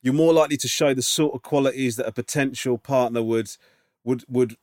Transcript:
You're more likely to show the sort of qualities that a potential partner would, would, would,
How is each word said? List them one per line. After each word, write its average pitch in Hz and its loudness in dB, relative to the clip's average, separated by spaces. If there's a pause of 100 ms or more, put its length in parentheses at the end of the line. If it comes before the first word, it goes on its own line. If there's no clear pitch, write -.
You're 131 0
more 165 4
likely 151 4
to 131 -4
show 139 2
the 131 -4
sort - 0
of 123 -10
qualities 135 0
that 117 -4
a 113 -6
potential 127 -2
partner 120 0
would, 113 -2 (520)
would, 120 -4
would, 123 0